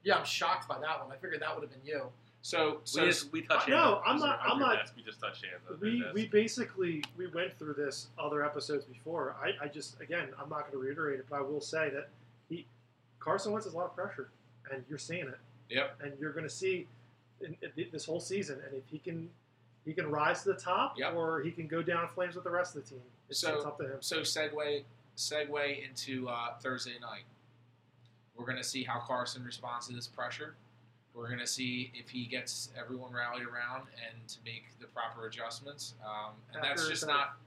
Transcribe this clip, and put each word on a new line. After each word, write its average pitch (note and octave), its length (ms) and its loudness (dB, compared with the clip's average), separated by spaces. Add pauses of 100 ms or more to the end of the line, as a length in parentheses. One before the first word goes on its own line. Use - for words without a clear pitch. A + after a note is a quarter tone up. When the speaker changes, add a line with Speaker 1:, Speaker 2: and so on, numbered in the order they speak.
Speaker 1:
Yeah, F#3 140 8
I'm D#3+ 80 2
shocked - 420 2
by C#3+ 120 -2
that D3+ 260 0
one. C3 60 -10
I - 60 -8
figured D#3+ 240 -2
that D#3 120 0
would D#3 80 -4
have D3 100 -8
been C3 140 -18
you. C#3+ 220 -2 (340)
Speaker 2:
So, D#3 440 4
so - 160 2
Speaker 3:
We E3+ 60 10
just, D#3 260 4
we D#3+ 80 0
touched - 260 6
Speaker 4:
No, C4+ 80 10
Speaker 3:
hands D4 300 10
Speaker 4:
I'm A#3 100 8
Speaker 3:
on D4+ 40 4
Speaker 4:
not, C#4+ 240 4
Speaker 3:
your - 100 4
Speaker 4:
I'm C#4 60 4
not B3+ 180 8
Speaker 3:
desk. - 180 -2
We A2+ 80 -14
just G#2+ 160 -12
touched G2+ 260 -4
hands F2+ 240 -10
on D#3 120 -8
Speaker 4:
We, G#3+ 160 2
Speaker 3:
your G#3 160 0
Speaker 4:
we G#3 100 2
Speaker 3:
desk. G#3 80 -2
Speaker 4:
basically, F#3+ 720 2 (140)
we F3+ 100 -4
went F3 300 -2
through D3+ 160 -4
this C#3 340 -2 (100)
other D3 280 2
episodes D3 400 0
before. C#3+ 560 -4
I, D3+ 240 -2
I - 20 -4
just, - 340 -8
again, D#3+ 280 -2 (120)
I'm C#3+ 80 -8
not D3+ 160 -4
gonna C#3+ 120 -6
reiterate C#3 420 -2
it, C3 100 -10
but C#3+ 80 -2
I C#3+ 40 0
will C#3+ 200 0
say D#3 300 0
that C#3+ 180 -6 (400)
he, E3 160 -6 (540)
Carson G3 320 0
Wentz G#3 140 0
has F3+ 80 -8
a D#3+ 40 -4
lot F3 80 0
of E3+ 100 -8
pressure, F3+ 340 -6 (420)
and C3 180 -4
you're D3 100 -4
seeing D#3+ 280 -4
it. B2+ 120 -10 (300)
Speaker 2:
Yep. C3+ 320 2
Speaker 4:
And C#3+ 180 -6
you're D3+ 120 -2
gonna D#3 180 -4
see F#3+ 380 0 (540)
in, D#3+ 200 -10
in E3+ 140 -8
th-, E3+ 160 -4
this D#3 140 -6
whole D#3+ 160 -2
season, D#3+ 440 -4
and C#3 120 -8
if B2+ 100 -8
he D3+ 120 -10
can, E3 300 -6 (540)
he D#3 100 -4
can D#3 160 0
rise D3+ 340 4
to G3 100 4
the F3+ 60 -2
top, G3+ 380 2
Speaker 2:
Yep. D#3+ 180 0
Speaker 4:
or D#3+ 260 2
he E3 100 0
can E3 160 -6
go E3 140 0
down E3+ 220 2
in E3+ 60 -2
flames F3 260 -2
with F3+ 100 -8
the F3 60 0
rest F3 260 2
of C3+ 60 -8
the - 80 -16
team. C3 100 -12 (280)
It's, C#3 100 0
Speaker 2:
So, D#3 180 4
Speaker 4:
it's D3 80 0
up D3 140 -4
to D#3+ 40 -2 (120)
him. - 60 -8
Speaker 2:
so D#3+ 200 0
segue, D3 600 2 (340)
segue C#3+ 680 0
into, C3 440 -2
uh, A#2 320 -2
Thursday B2 400 -2
night. G#2+ 220 -10 (1120)
We're A#2+ 80 -8
gonna B2+ 180 -2
see B2+ 200 -2
how A#2+ 160 -2
Carson B2 440 -2
responds A#2+ 440 -6
to B2 60 -8
this A#2+ 140 -8
pressure. D3+ 480 -6 (580)
We're A#2 160 -8
gonna A#2+ 180 -2
see B2 480 0
if A#2 140 -14
he B2+ 160 -4
gets B2 440 -4 (100)
everyone B2 320 -8
rallied A#2+ 360 -2
around A#2+ 460 -4
and A#2 360 -12
to - 160 -10
make A2+ 200 -10 (140)
the A#2 80 -14
proper A#2 400 -4
adjustments. A#2 680 -8 (100)
Um, G#2+ 280 -6 (200)
and D#3 100 -4
that's C#3+ 200 2
Speaker 4:
Packers D#3 60 2
Speaker 2:
just D#3 140 0
Speaker 4:
have D3+ 60 0
Speaker 2:
not C#3 360 4